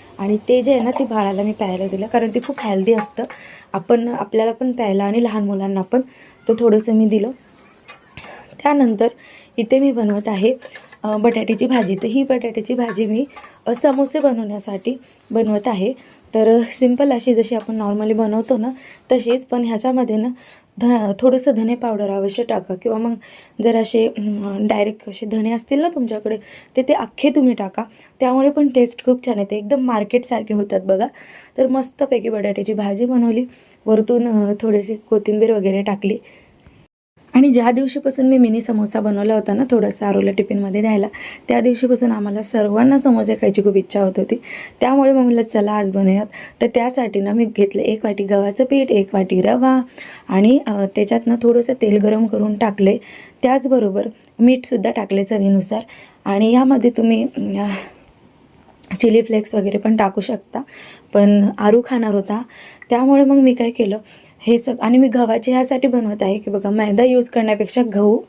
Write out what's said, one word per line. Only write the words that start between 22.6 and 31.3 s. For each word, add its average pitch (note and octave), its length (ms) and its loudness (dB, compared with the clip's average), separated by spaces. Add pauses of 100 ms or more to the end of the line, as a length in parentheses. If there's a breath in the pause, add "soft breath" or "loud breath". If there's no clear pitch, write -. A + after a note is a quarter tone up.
किंवा A3 220 -4
मग A#3 160 -4 (500 loud breath)
जर A3+ 120 2
असे, A3+ 320 0
अं, G#3 600 -4
डायरेक्ट G#3+ 420 -2
असे G3+ 160 -12
धने A3 260 -2
असतील A#3 280 -2
ना E4+ 160 0
तुमच्याकडे, A3 420 -4 (400 loud breath)
तर C4 40 0
ते C4+ 120 0
अख्खे B3+ 360 -2
तुम्ही C4+ 240 2
टाका, G#3 300 -6 (360 soft breath)
त्यामुळे C4 300 2
पण C#4+ 180 0
टेस्ट B3 380 0
खूप B3+ 200 0
छान A3+ 140 -2
येते, G3+ 180 -4
एकदम G#3+ 240 -2
मार्केटसारखे A3+ 720 -2
होतात G3+ 320 -2
बघा. F#3+ 220 0 (500 loud breath)